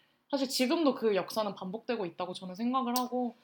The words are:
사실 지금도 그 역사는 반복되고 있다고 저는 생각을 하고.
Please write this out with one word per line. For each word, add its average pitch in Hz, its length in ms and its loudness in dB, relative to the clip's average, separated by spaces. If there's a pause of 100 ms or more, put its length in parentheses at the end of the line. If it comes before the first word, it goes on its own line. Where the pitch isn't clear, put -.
(280)
사실 269 200 0
지금도 262 480 2
그 220 180 2
역사는 202 400 -2
반복되고 208 500 -4
있다고 175 280 -6
저는 185 240 -10
생각을 240 420 0
하고. 247 460 0